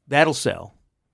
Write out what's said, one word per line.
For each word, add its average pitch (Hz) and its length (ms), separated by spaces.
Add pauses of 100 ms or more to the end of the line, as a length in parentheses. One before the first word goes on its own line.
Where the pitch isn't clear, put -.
that'll 147 260
sell. - 400 (380)